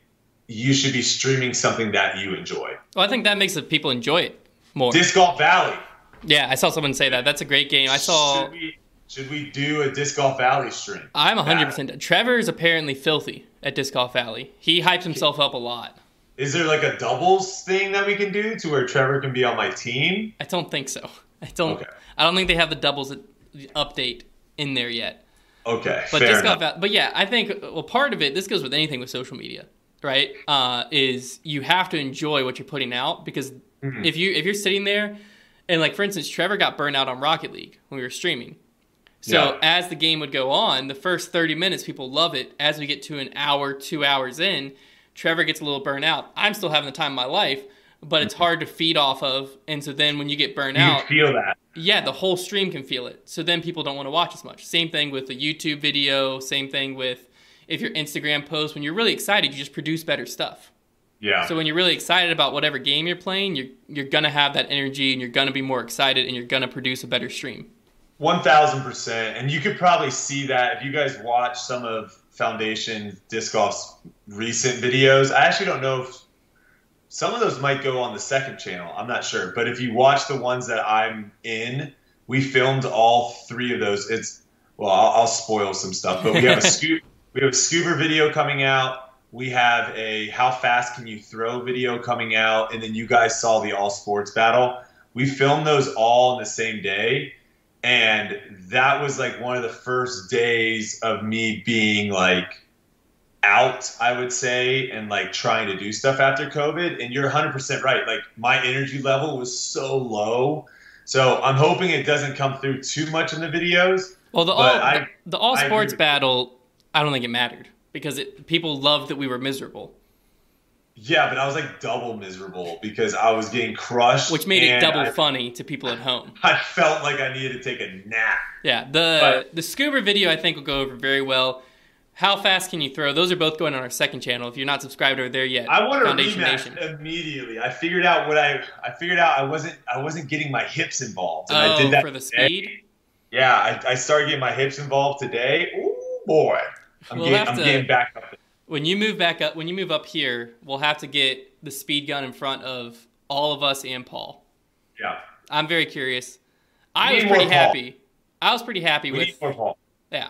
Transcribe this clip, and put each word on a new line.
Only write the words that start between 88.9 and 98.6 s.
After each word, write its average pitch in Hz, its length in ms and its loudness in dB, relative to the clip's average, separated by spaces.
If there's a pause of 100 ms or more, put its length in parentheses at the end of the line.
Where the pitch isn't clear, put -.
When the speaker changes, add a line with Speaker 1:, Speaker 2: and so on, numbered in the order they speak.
Speaker 1:
We 127 200 -8
have 120 440 2
a 107 340 -4
how 127 200 2
fast 123 460 0
can 123 100 -14
you 107 140 -12
throw 113 420 -6
video 123 400 -2
coming 117 340 -2
out. 110 380 2
And 113 80 -8
then 110 140 -6
you 113 100 -6
guys 117 340 4
saw 110 200 4
the 104 140 -2
all 101 180 -2
sports 101 400 -4
battle. 117 500 4 (320)
We 123 140 -2
filmed 143 400 2
those 139 260 2
all 120 400 6
in 123 60 -4
the 110 100 -8
same 110 320 -4
day. 110 520 -2 (480)
And 110 600 2 (280)